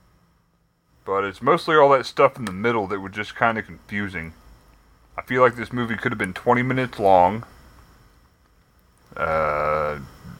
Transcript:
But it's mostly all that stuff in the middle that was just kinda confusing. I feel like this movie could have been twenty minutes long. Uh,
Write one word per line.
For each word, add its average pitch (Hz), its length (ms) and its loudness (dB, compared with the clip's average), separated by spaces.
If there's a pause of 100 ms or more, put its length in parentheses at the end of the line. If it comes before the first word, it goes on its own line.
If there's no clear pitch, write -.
(1040)
But 98 220 -2
it's 98 160 -10
mostly 160 340 0
all 139 140 8
that 131 160 2
stuff - 320 0
in 123 80 -10
the 95 80 -8
middle 107 340 -2
that 98 140 -6
was 95 100 -12
just 104 240 -10
kinda 113 260 0
confusing. 90 720 -10 (840)
I - 40 -8
feel 127 220 0
like 117 140 6
this 113 160 -8
movie 117 240 -4
could 123 160 -2
have 110 40 -4
been 98 160 -4
twenty 120 300 2
minutes 131 340 -2
long. 98 460 4 (1700)
Uh, 76 840 -2 (400)